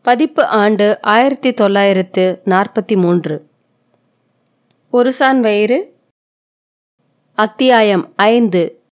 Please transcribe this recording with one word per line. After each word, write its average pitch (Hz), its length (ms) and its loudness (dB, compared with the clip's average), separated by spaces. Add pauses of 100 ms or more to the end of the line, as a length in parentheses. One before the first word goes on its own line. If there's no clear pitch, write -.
பதிப்பு 262 440 0
ஆண்டு 208 560 0
ஆயிரத்தி 254 520 0
தொள்ளாயிரத்து 196 920 0
நாற்பத்தி 196 500 -2
மூன்று. 175 520 -2 (1400)
ஒரு 247 220 0
சான் 269 260 0
வயிறு. 220 560 -2 (1400)
அத்தியாயம் 214 800 0
ஐந்து. 202 680 0 (120)